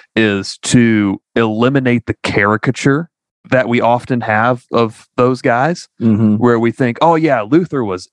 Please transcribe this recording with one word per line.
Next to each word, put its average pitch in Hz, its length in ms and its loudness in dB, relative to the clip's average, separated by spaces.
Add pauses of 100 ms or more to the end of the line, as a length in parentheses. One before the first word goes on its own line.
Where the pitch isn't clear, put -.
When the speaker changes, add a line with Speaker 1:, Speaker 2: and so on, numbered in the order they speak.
(160)
Speaker 1:
is 101 440 -2
to 110 600 2 (160)
eliminate 120 720 0
the - 160 -6
caricature 127 880 -2 (400)
that 110 180 0
we 120 140 0
often 120 400 0
have 113 520 -2
of 113 340 -2 (100)
those 127 240 0
guys, 135 460 -2 (120)
Speaker 2:
Mm-hmm. 110 360 2
Speaker 1:
where 117 240 2
we 117 120 0
think, 120 300 -2
"Oh 165 140 4
yeah, 151 260 0
Luther 139 420 -2
was 92 300 -6